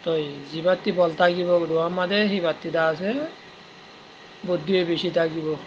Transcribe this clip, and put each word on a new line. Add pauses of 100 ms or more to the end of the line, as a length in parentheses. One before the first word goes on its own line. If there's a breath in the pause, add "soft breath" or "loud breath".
তো (360)
জিবাতি
বলতা
কি
বল,
দোয়া
মাদে
হিবাতি
দা
আছে, (1400)
বুদ্ধি (100)
বেশি
থাকিব। (200)